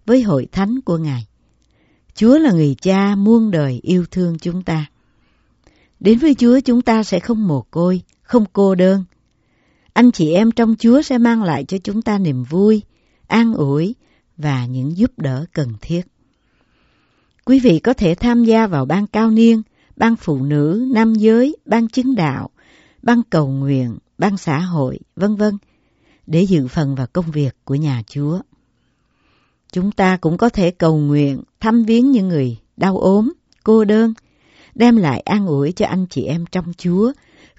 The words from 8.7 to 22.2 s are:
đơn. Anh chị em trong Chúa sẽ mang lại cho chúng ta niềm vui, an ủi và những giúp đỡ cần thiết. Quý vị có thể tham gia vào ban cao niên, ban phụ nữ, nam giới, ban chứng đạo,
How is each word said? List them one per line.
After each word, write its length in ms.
đơn. 280
Anh 180
chị 220
em 180
trong 280
Chúa 220
sẽ 160
mang 260
lại 220
cho 120
chúng 240
ta 160
niềm 260
vui, 380
an 260
ủi 420
và 280
những 320
giúp 200
đỡ 360
cần 280
thiết. 200
Quý 140
vị 200
có 140
thể 220
tham 280
gia 240
vào 180
ban 220
cao 240
niên, 300
ban 200
phụ 280
nữ, 500
nam 220
giới, 500
ban 220
chứng 280
đạo, 340